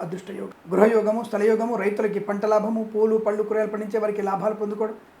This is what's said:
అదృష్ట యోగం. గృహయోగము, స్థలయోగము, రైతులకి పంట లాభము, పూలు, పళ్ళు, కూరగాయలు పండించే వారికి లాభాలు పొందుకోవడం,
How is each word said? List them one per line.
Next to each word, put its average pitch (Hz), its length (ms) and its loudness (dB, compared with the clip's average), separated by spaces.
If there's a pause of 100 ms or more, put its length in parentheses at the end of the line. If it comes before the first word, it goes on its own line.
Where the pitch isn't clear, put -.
అదృష్ట 180 260 -10
యోగం. 196 220 -10 (200)
గృహయోగము, 214 520 4
స్థలయోగము, 220 520 0
రైతులకి 202 440 0
పంట 202 260 -4
లాభము, 214 360 2 (120)
పూలు, 220 220 4
పళ్ళు, 208 260 0
కూరగాయలు 214 280 -2
పండించే 214 300 -4
వారికి 208 220 -2
లాభాలు 196 320 -2
పొందుకోవడం, 214 400 -4 (260)